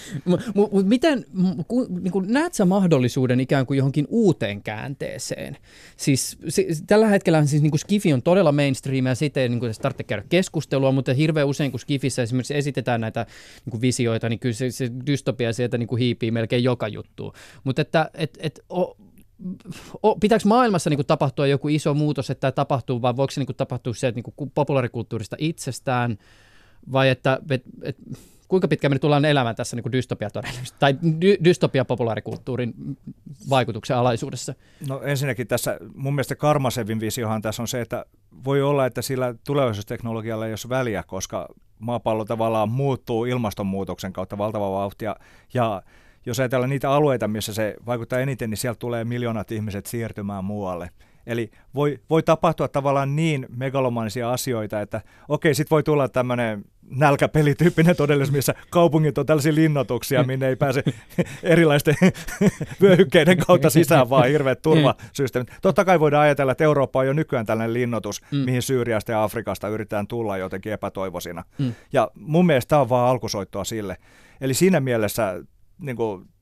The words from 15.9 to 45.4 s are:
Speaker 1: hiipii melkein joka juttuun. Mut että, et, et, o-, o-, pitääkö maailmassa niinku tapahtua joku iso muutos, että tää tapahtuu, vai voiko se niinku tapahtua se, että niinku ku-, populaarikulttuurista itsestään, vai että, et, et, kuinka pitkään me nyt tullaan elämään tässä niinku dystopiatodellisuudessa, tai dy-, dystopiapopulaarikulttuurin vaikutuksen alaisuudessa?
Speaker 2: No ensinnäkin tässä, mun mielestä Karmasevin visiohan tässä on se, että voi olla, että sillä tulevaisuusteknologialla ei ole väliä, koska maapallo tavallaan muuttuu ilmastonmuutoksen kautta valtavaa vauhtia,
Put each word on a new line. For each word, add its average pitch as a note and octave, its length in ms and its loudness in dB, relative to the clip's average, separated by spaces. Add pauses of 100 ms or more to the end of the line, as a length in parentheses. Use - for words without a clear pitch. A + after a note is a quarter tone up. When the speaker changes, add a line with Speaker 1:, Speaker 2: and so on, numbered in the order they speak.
Speaker 1:
hiipii A#2 360 -2
melkein A#2 320 0
joka A#2+ 240 0
juttuun. G#2+ 460 -14 (300)
Mut C3 160 -2
että, D#3 340 0
et, - 280 -8
et, - 180 -8 (100)
o-, F3 260 -4 (1080)
o-, G#3 160 4
pitääkö G#3 280 4
maailmassa A3 420 4
niinku D3 140 0
tapahtua D3 440 0
joku C#3 200 0
iso D3+ 260 0
muutos, D3 360 -2
että C3 120 -8
tää C3+ 100 0
tapahtuu, C3 500 -2
vai B2 160 0
voiko C3+ 140 0
se C#3+ 100 -4
niinku B2+ 120 -6
tapahtua B2+ 400 -6
se, C3 140 -4
että A2+ 100 -4
niinku A2 180 -10
ku-, C3 200 -10
populaarikulttuurista A#2+ 840 -2
itsestään, B2 800 -4 (760)
vai C3+ 180 2
että, C3 300 0 (100)
et, C3 140 -4 (200)
et, - 140 -10 (500)
kuinka F3+ 200 2
pitkään D3 240 0
me C#3 40 2
nyt C3+ 60 -2
tullaan D3 240 2
elämään C3 300 2
tässä B2 200 -8
niinku A#2 160 -6
dystopiatodellisuudessa, A#2+ 880 -6
tai C#3 140 4 (280)
dy-, G3 220 6
dystopiapopulaarikulttuurin A#2+ 1300 0 (760)
vaikutuksen B2 480 0
alaisuudessa? B2 560 -2 (340)
Speaker 2:
No C3+ 160 -8
ensinnäkin C3 440 -4
tässä, A#2+ 300 -2 (180)
mun C#3 200 -4
mielestä C#3 200 -4
Karmasevin B2 640 0
visiohan A2 420 -4
tässä G#2+ 220 -6
on G#2+ 40 -6
se, B2 140 -4
että A#2 240 -8 (400)
voi C#3 160 0
olla, C#3 240 2
että B2 160 -4
sillä B2+ 340 -4 (100)
tulevaisuusteknologialla A2+ 1000 -4
ei A2 60 -6
ole A#2 160 -10
väliä, A#2+ 380 -2
koska F#2 400 -8 (320)
maapallo A2 460 -2
tavallaan A2+ 440 0
muuttuu B2 560 -2
ilmastonmuutoksen G2 880 -4
kautta F#2 240 -8
valtavaa G#2 340 -2
vauhtia, G2 440 -6 (380)